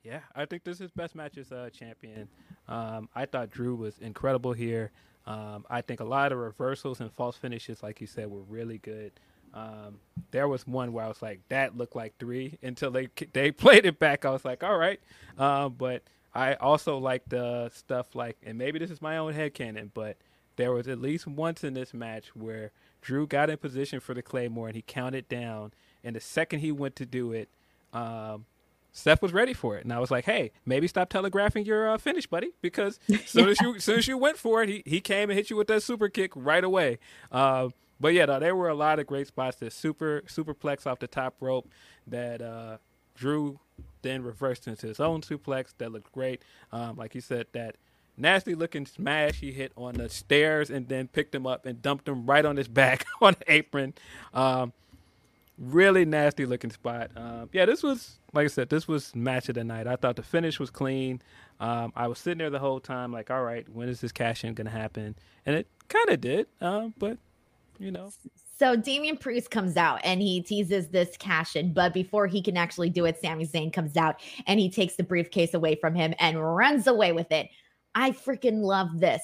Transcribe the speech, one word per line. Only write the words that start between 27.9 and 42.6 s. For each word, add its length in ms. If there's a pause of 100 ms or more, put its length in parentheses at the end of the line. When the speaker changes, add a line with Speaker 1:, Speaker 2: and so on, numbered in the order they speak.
Speaker 1:
um, 540 (460)
Seth 300
was 100
ready 220
for 220
it. 80
And 80
I 80
was 100
like, 140
"Hey, 280 (140)
maybe 220
stop 220
telegraphing 540
your, 260
uh, 80
finish, 280
buddy, 260 (100)
because 360 (260)
as 60
soon 180
as 120
you, 140
Speaker 2:
<laughs> 20
Speaker 1:
as 80
soon 140
as 100
you 100
went 180
for 260
it, 60
he, 180
he 140
came 300
and 60
hit 140
you 60
with 120
that 160
super 240
kick 280
right 280
away." 340 (340)
Uh, 360 (320)
but 120
yeah, 140
no, 120
there 180
were 120
a 60
lot 260
of 60
great 200
spots. 300
The 140
super, 560
superplex 600
off 140
the 80
top 320
rope 280 (380)
that, 360
uh, 360 (380)